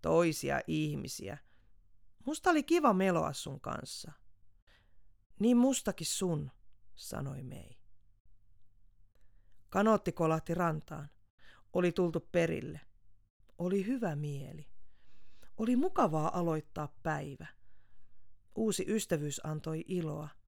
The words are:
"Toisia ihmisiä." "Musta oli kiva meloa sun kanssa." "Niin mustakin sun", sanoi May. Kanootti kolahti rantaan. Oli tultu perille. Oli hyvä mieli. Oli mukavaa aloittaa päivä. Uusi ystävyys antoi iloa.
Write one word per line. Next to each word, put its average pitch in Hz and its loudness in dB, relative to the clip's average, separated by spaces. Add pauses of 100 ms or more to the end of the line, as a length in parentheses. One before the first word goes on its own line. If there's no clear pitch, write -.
"Toisia 160 4
ihmisiä." 151 -4 (880)
"Musta 311 2
oli 311 6
kiva 302 6
meloa 180 4
sun - -8
kanssa." - -8 (1300)
"Niin 240 6
mustakin 240 2
sun", 151 0 (440)
sanoi 139 -8
May. - -14 (2000)
Kanootti 208 4
kolahti 160 2
rantaan. 156 -2 (640)
Oli 180 4
tultu 170 2
perille. 160 0 (760)
Oli 185 0
hyvä 226 0
mieli. 147 -6 (920)
Oli 233 4
mukavaa 214 4
aloittaa 156 -2
päivä. 147 -4 (1080)
Uusi 214 2
ystävyys 156 0
antoi 156 -4
iloa. 156 -4 (200)